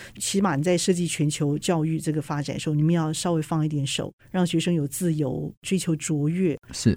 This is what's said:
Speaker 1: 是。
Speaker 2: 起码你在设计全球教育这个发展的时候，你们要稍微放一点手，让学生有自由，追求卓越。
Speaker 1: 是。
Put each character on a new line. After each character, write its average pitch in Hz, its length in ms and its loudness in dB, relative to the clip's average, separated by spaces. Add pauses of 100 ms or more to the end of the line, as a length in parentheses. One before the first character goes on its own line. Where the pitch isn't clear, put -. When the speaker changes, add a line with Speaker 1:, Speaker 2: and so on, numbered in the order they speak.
(140)
Speaker 1:
是。 - 80 -16
Speaker 2:
起 - 180 -2
码 185 160 2
你 139 60 0
在 180 160 2
设 185 160 2
计 175 140 0
全 147 200 0
球 151 300 0
教 165 260 0
育 160 160 0
这 156 120 -2
个 151 100 -2
发 147 220 -4
展 143 120 -6
的 151 40 -6
时 - 100 -2
候， 151 60 2
你 147 80 4
们 165 100 4
要 160 180 2
稍 175 200 -2
微 160 100 2
放 156 240 0
一 - 20 0
点 147 200 -2
手， - 260 -6 (160)
让 180 160 2
学 165 140 0
生 175 120 0
有 147 160 2
自 175 240 -2
由， 151 400 -2 (120)
追 190 160 -2
求 160 160 0
卓 151 340 -2
越。 175 260 0 (160)
Speaker 1:
是。 - 260 2